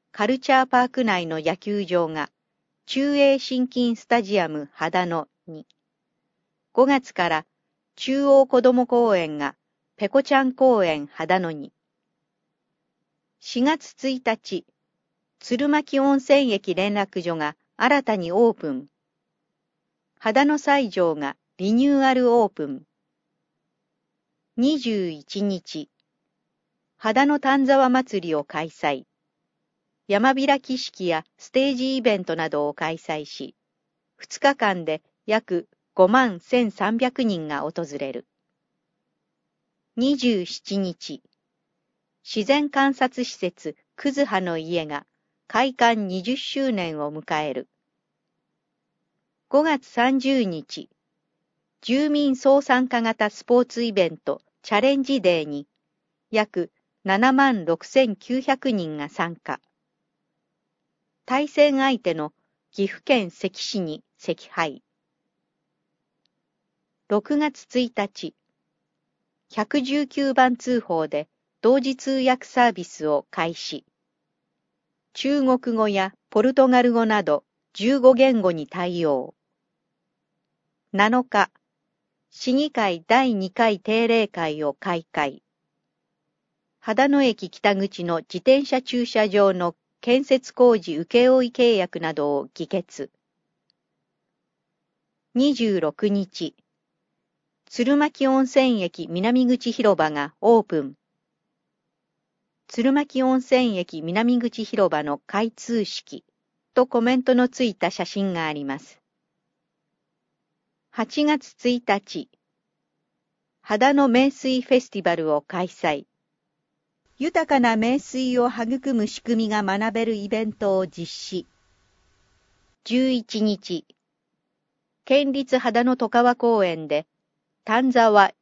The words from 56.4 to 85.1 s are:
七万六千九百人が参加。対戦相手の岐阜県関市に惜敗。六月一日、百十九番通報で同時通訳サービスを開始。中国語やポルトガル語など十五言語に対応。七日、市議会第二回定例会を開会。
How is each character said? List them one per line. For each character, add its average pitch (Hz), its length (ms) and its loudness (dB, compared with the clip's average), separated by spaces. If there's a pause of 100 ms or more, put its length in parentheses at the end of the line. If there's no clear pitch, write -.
七 208 280 2
万 262 320 0
六 165 220 -4
千 247 300 0
九 254 260 -6
百 269 280 -2
人 165 280 -4
が 143 100 -8
参 165 260 -6
加。 - 280 -12 (1600)
対 285 220 -2
戦 294 300 2
相 269 200 0
手 175 140 -4
の 156 220 -6 (360)
岐 202 160 -6
阜 - 160 -12
県 220 280 -2
関 - 320 -10
市 - 180 -6
に 156 240 -8 (160)
惜 - 300 -8
敗。 156 320 -6 (2250)
六 214 300 -2
月 302 280 -4 (120)
一 247 180 -2
日、 202 380 -8 (1160)
百 247 300 -4
十 277 260 -2
九 277 280 -4
番 254 200 4
通 247 260 -4
報 160 280 -4
で 151 200 -6 (340)
同 254 180 4
時 262 160 -4
通 269 140 -8
訳 254 340 0
サ 247 220 2
ー 233 60 2
ビ 180 120 -10
ス - 240 -8
を 147 220 -2
開 165 240 -4
始。 - 320 -14 (1300)
中 285 260 -2
国 254 340 0
語 220 140 2
や 196 240 -2 (160)
ポ 214 140 0
ル 262 100 2
ト 262 160 4
ガ 247 140 4
ル 240 100 2
語 226 140 2
な 214 160 0
ど 151 220 -2 (280)
十 254 280 0
五 254 120 8
言 247 300 4
語 180 100 2
に 156 140 -6
対 175 400 -4
応。 135 280 -2 (1600)
七 220 320 2
日、 202 260 0 (800)
市 - 220 -6
議 285 180 0
会 190 360 -2
第 254 260 2
二 190 180 -4
回 220 300 0
定 226 280 -2
例 226 200 2
会 156 340 -6
を 143 120 -4
開 175 300 -6
会。 143 380 -6 (1400)